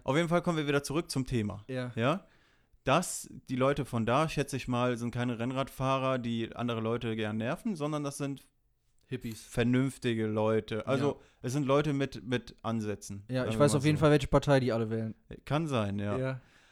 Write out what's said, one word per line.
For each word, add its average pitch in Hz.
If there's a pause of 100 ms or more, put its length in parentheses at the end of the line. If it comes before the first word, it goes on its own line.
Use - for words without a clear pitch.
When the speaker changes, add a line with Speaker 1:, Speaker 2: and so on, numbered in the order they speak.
Speaker 1:
Auf 131
jeden 165
Fall 170
kommen 170
wir 147
wieder 143
zurück 170
zum 131
Thema. 104
Speaker 2:
Ja. 127
Speaker 1:
Ja? 139 (600)
Dass 156 (220)
die 127
Leute 139
von 113
da, 143
schätze 139
ich 127
mal, 123
sind 117
keine 120
Rennradfahrer, 131
die 117
andere 117
Leute 113
gern 107
nerven, 156
sondern 147
das 139
sind 139 (600)
Speaker 2:
Hippies. 117
Speaker 1:
vernünftige 123
Leute. 107
Also, 139
Speaker 2:
Ja. - (260)
Speaker 1:
es 127
sind 143
Leute 147
mit, 135
mit 123
Ansätzen, 104
Speaker 2:
Ja, 127
Speaker 1:
sagen 110
Speaker 2:
ich 110
Speaker 1:
wir 110
Speaker 2:
weiß 147
Speaker 1:
mal 151
Speaker 2:
auf 131
jeden 151
Speaker 1:
so. 135
Speaker 2:
Fall, 151
welche 147
Partei 143
die 123
alle 113
wählen. 110 (300)
Speaker 1:
Kann 156
sein, 104
ja. 101
Speaker 2:
Ja. 131 (300)